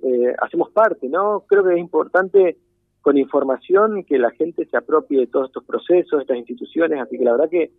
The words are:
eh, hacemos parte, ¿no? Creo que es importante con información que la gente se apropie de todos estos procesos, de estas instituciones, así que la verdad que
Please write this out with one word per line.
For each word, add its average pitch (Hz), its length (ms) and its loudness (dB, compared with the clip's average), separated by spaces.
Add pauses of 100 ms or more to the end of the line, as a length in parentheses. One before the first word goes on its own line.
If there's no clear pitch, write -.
eh, 123 380 0
hacemos 165 280 -4
parte, 214 400 0
¿no? 196 380 -2
Creo 202 160 4
que 185 100 2
es 170 60 0
importante 175 800 0 (440)
con 143 160 2
información 147 840 0
que 143 160 0
la 117 120 2
gente 160 380 -6
se 123 80 -2
apropie 139 440 -2
de 120 60 -2
todos 135 200 -4
estos 127 160 -14
procesos, 160 560 -2
de - 20 -8
estas 131 160 -4
instituciones, 147 640 -6
así 120 160 -10
que 123 60 -2
la 120 80 2
verdad 143 180 0
que 165 300 -2